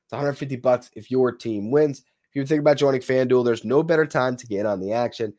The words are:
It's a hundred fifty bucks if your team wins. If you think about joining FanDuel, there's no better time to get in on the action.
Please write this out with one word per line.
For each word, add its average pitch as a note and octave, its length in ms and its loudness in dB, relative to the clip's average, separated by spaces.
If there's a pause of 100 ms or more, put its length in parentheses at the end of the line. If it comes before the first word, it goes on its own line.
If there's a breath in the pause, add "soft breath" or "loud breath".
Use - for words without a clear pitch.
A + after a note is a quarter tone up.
It's - 80 -20
a A#2 60 -8
hundred C#3+ 160 -2
fifty C3+ 240 -8
bucks B2 360 0
if G#2+ 160 -16
your B2+ 220 2
team A2 400 -6
wins. D3 280 2
If - 360 -20
you C#3 100 -4
think D3+ 140 0
about D3 160 4
joining C3+ 240 2
FanDuel, B2+ 460 2
there's A#2 180 0
no C3 180 2
better D#3+ 240 2
time B2+ 300 -2
to B2 100 -14
get G2+ 140 -4
in G#2+ 60 -2
on G2+ 160 -2
the G2 100 -4
action. A2+ 480 -4